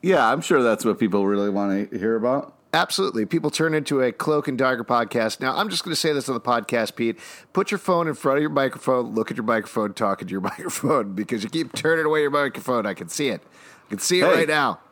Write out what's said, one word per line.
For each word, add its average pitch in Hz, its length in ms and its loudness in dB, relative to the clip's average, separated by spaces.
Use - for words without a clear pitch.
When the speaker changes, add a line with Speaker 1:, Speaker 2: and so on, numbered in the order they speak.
Speaker 1:
Yeah, 170 280 4
I'm 143 100 2
sure 147 220 4
that's 113 220 2
what 107 160 2
people 101 260 2
really 101 240 2
wanna 101 420 0
hear 110 240 -2
about. 123 380 -2
Speaker 2:
Absolutely. 165 540 0
People 151 240 0
turn 156 240 0
into 143 260 0
a 123 120 2
Cloak 147 340 0
and 135 100 -4
Dagger 127 280 2
podcast. 117 560 0
Now, 131 160 -2
I'm 214 120 0
just 185 160 -4
gonna 165 120 -4
say 156 160 0
this 139 160 -2
on 131 60 -2
the 117 60 -4
podcast, 117 540 0
Pete. 113 240 -2
Put 196 200 0
your 202 60 -4
phone 170 280 0
in 151 80 -2
front 135 240 0
of 151 40 2
your 147 80 -2
microphone, 127 640 0
look 110 180 -2
at 107 40 -6
your 113 100 -6
microphone, 107 480 -2
talk 98 280 -2
into 92 100 -10
your 95 80 -4
<laughs> - 20 -6
microphone, 127 720 -2
because 104 280 -4
you 110 80 -6
keep 160 220 -6
turning 160 340 0
away 151 140 2
your 143 100 2
microphone. 131 560 0
I 98 80 -2
can 87 140 -12
see 143 200 -2
it. 98 140 -4
I - 40 -14
can 104 80 -6
see 180 220 2
it 185 60 4
Speaker 1:
Hey. 185 60 6
Speaker 2:
right 156 160 2
now. 139 300 2